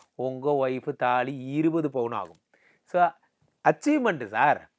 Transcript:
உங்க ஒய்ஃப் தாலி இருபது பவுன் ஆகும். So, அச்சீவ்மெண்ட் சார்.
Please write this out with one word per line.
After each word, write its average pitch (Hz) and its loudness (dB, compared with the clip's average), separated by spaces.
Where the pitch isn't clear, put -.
உங்க 131 -2
ஒய்ஃப் 131 -4
தாலி 127 -2
இருபது 151 0
பவுன் 120 -2
ஆகும். 92 -8
So, 175 2
அச்சீவ்மெண்ட் 208 0
சார். 117 0